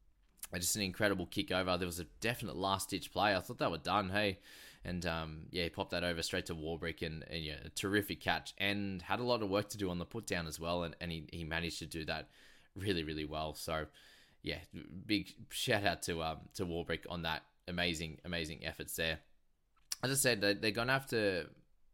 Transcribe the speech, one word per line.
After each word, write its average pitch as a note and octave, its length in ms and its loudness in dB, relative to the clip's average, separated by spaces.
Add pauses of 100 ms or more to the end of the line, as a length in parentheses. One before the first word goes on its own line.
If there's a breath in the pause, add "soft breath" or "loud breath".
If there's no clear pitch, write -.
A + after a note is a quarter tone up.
(540)
Uh, F#2 40 -2
just F2 180 0
an G#2+ 60 2
incredible F#2+ 440 4
kick - 240 -2
over. F#2 260 4
There F2+ 100 0
was E2+ 120 -4
a F2 80 -6 (140)
definite A2 360 -2
last-ditch F#2+ 560 0
play. G2 220 6
I F#2 60 4
thought A#2+ 180 -6
they D3 80 2
were E2+ 120 0
done, F#2 320 2
hey. G2+ 280 2 (460 loud breath)
And, F2 220 -2
um, D#2+ 360 -2 (100)
yeah, F2 100 0
he E2 80 0
popped - 220 -4
that F2 100 0
over E2+ 200 0
straight F2+ 240 -2
to E2+ 100 -4
Warbrick E2 500 -4
and, D#2 240 -8
and, E2 140 -4
yeah, D2+ 100 -6 (100)
a - 40 -12
terrific G2 520 2
catch E2 380 0
and G2 420 0
had G2 200 -2
a - 20 -2
lot B2 180 2
of G#2 80 0
work G2+ 200 4
to G#2+ 100 -8
do G2 120 0
on F2 100 0
the E2+ 40 -4
put-down F#2 440 -2
as D2+ 100 -8
well. E2+ 240 0
And, E2 180 -4
and E2+ 120 -4
he, D#2+ 200 -6
he E2+ 120 -6
managed E2 340 -2
to E2+ 80 -6
do D#2+ 200 -6
that D#2 240 -4 (440 loud breath)
really, F#2 300 0
really D#2 200 -4
well. D#2 300 -4
So, D#2 320 -2 (560 loud breath)
yeah, E2 160 -4 (480)
big G2+ 260 2 (180)
shout G#2 340 2
out F2 180 2
to, E2+ 220 -2
um, D#2+ 140 -2 (160)
to F#2+ 120 -2
Warbrick E2+ 420 -2
on F2 140 -4
that D#2+ 200 0 (260)
amazing, E2+ 560 0
amazing E2+ 400 -4
efforts D#2+ 320 -6
there. D#2+ 240 0 (840)
As B2+ 80 0
I C3+ 40 0
said, B2 260 4
they, G2+ 140 6
they're G#2+ 180 2
gonna A#2 200 2
have C3+ 180 2
to G2 360 4 (480)